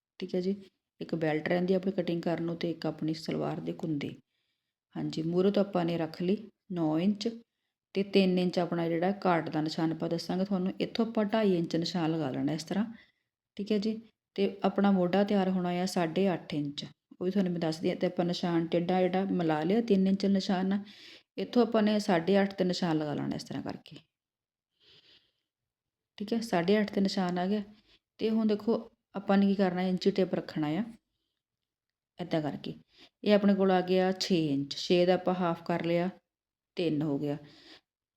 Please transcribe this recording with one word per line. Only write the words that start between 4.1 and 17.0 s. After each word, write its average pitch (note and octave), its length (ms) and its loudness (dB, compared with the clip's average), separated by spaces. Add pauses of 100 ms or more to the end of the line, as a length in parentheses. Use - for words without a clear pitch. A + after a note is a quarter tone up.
ਹਾਂਜੀ, D#3 280 -6
ਮੂਹਰੇ F3+ 280 2
ਤੋਂ G3+ 120 4
ਆਪਾਂ F3+ 220 -2
ਨੇ E3+ 120 -2
ਰੱਖ D#3+ 240 -4
ਲਈ F#3 280 -2 (220)
ਨੌ D#3+ 280 0
ਇੰਚ G3+ 280 0 (680)
ਤੇ G3 100 0
ਤਿੰਨ F#3+ 340 4
ਇੰਚ F3+ 200 0
ਆਪਣਾ E3+ 300 0
ਜਿਹੜਾ E3+ 300 2
ਕਾਟ E3 300 2
ਦਾ D#3 120 -2
ਨਿਸ਼ਾਨ D#3+ 300 0
ਆਪਾਂ E3 180 -4
ਦੱਸਾਂਗੇ F3+ 360 -2
ਤੁਹਾਨੂੰ। F#3+ 340 -2
ਇੱਥੋਂ G3 260 -2
ਆਪਾਂ A3 200 -2
ਢਾਈ G3+ 320 2
ਇੰਚ E3+ 180 -2
ਨਿਸ਼ਾਨ E3 360 -2
ਲਗਾ D#3+ 200 -2
ਲੈਣਾ C3+ 220 -2
ਇਸ D#3+ 100 -6
ਤਰ੍ਹਾਂ, G3 220 -2 (720)
ਠੀਕ G3+ 140 -4
ਹੈ G#3+ 80 2
ਜੀ। A3 200 -4 (360)
ਤੇ F#3+ 140 0 (140)
ਆਪਣਾ G3+ 280 4
ਮੋਢਾ F#3 320 4
ਤਿਆਰ G3+ 260 2
ਹੋਣਾ F3+ 200 0 (120)
ਆ F3+ 60 0
ਸਾਢੇ F#3 460 0
ਅੱਠ D#3+ 200 -8
ਇੰਚ, D3 320 -6 (280)